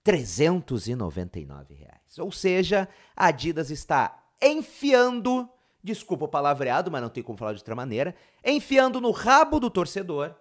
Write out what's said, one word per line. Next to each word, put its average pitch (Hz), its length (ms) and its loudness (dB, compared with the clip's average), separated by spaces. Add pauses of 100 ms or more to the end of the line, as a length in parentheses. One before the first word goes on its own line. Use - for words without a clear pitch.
Trezentos 143 840 0
e 123 80 -4
noventa 90 420 -6
e 76 80 -10
nove 69 280 -18
reais. - 440 -20
Ou 180 140 -8
seja, 185 560 0 (260)
a - 120 0
Adidas 151 460 0
está - 520 -2 (180)
enfiando, 247 1080 2 (340)
desculpa 180 420 -6
o - 40 -10
palavreado, 143 600 0
mas 135 100 -4
não 117 80 -6
tem 120 140 -10
como 107 140 -10
falar 107 160 -6
de 101 60 -10
outra 113 160 -10
maneira, 127 400 -4 (300)
enfiando 262 560 2
no 240 80 0
rabo 269 500 4
do 240 120 0
torcedor 170 680 -4